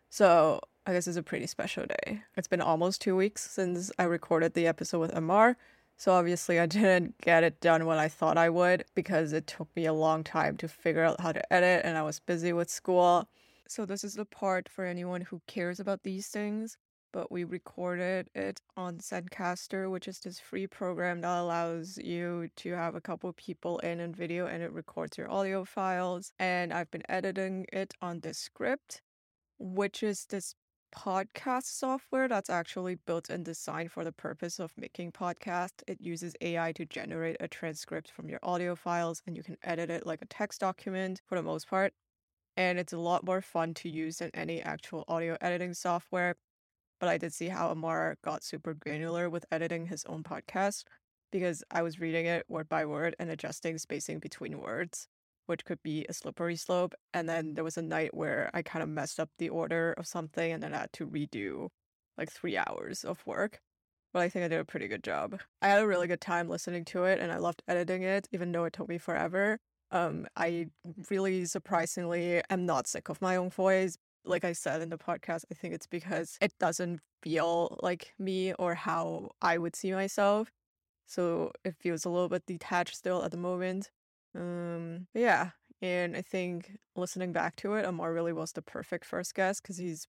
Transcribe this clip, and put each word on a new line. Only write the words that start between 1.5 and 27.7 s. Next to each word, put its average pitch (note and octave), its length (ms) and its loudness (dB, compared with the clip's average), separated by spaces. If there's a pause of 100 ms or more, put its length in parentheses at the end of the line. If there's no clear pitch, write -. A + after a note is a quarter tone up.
day. - 340 -4 (160)
It's F#3 100 -2
been F3 140 2
almost E3+ 400 2
two F#3 160 2
weeks G3 340 0
since F3+ 480 0
I F3+ 60 6
recorded E3 480 4
the E3+ 120 4
episode E3 340 2
with E3 140 0
Amar, G3+ 440 6 (400)
so F#3+ 160 6
obviously F3 440 4
I E3+ 80 8
<laughs> - 20 4
didn't F#3 520 6
get E3 240 8
it D#3+ 160 4
done E3 260 8
when D#3+ 120 4
I D#3 100 4
thought D#3+ 300 4
I E3+ 120 8
would F3 360 6 (100)
because D#3+ 380 2
it D#3 120 0
took - 300 -10
me E3 120 2
a D#3+ 60 4
long D#3+ 300 4
time D3+ 340 2
to E3 120 -6
figure E3 340 2
out E3 160 6
how E3+ 140 0
to - 200 0
edit F3+ 300 8
and D#3+ 140 2
I D#3 60 2
was D3+ 180 -2
busy F3 320 0
with E3+ 160 2
school. F3 580 6 (400)
So - 180 -6
this G3 200 -4
is G3+ 80 -8
the G#3 120 -4
part F#3 440 0
for F#3+ 160 -6
anyone F3 360 -4
who F3 260 -10
cares F3+ 320 -2
about G3 240 -2
these F#3+ 240 -4
things, G#3+ 500 -4 (340)
but - 200 -6
we F3 140 -2
recorded F3+ 920 -4
it G3 260 -4 (160)
on F3+ 220 -6
Zencastr, F3+ 880 -6
which F#3 180 -6
is F#3 120 -10
this F3+ 200 -12
free F#3+ 280 -6
program F3 540 -2
that F3 180 0
allows E3+ 580 -2
you F3 600 -4
to F3 160 -6
have E3+ 200 -2
a E3+ 80 -8
couple F3 320 -6
people - 460 -6
in, E3+ 200 -2
in E3+ 140 -6
video F3 320 -4
and E3+ 160 -4
it E3+ 100 -6
records D#3+ 460 -8
your - 140 -6
audio F#3+ 340 0
files. F#3 720 -2
And F3+ 340 0
I've E3+ 200 -2
been E3 180 -8
editing F#3+ 640 -2